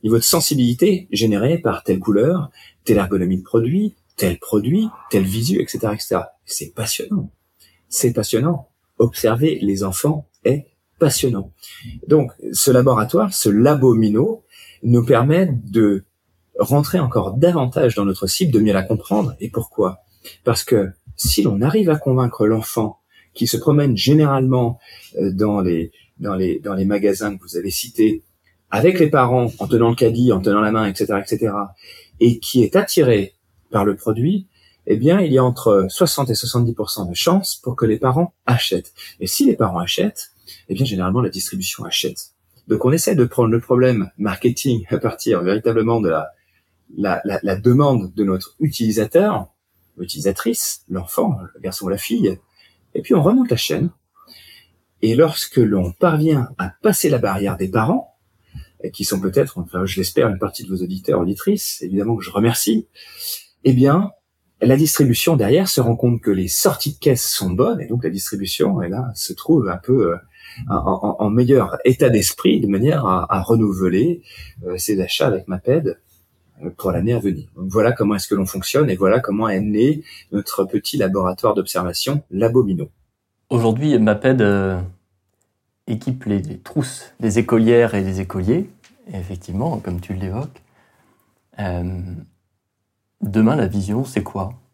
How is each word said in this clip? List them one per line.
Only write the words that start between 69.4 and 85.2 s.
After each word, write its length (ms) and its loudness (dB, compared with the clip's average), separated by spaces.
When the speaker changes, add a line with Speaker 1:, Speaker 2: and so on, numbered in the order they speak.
Speaker 1:
un 80 -6
peu, 360 0
euh, 40 -4
en, 500 -2
en, 80 -2
en 40 0
meilleur 540 2
état 260 4
d'esprit, 500 2
de 80 -2
manière 380 0
à, 280 0
à 80 -2
renouveler, 800 0
euh, 140 -6
ses 220 -2
achats 260 -2
avec 220 -2
MAPED, 500 -2
euh, 140 -10
pour 160 -4
l'année 200 0
à 60 0
venir. 380 -4
Donc 140 -10
voilà 220 2
comment 220 0
est-ce 140 -6
que 60 0
l'on 120 -2
fonctionne, 440 -2
et 60 -2
voilà 240 2
comment 280 -2
est 120 -2
né 440 0
notre 320 -4
petit 320 -6
laboratoire 580 0
d'observation, 760 -4
Labomino. 600 0
Speaker 2:
Aujourd'hui, 480 2
MAPED, 420 2
euh, 400 0